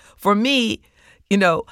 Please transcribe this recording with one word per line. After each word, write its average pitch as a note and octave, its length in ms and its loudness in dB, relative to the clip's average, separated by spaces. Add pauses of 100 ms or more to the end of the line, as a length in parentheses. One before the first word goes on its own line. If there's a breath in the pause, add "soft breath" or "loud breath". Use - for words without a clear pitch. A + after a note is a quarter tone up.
(160 soft breath)
for G3+ 200 0
me, A#3+ 440 -2 (500 soft breath)
you G3 80 2
know, F3 340 0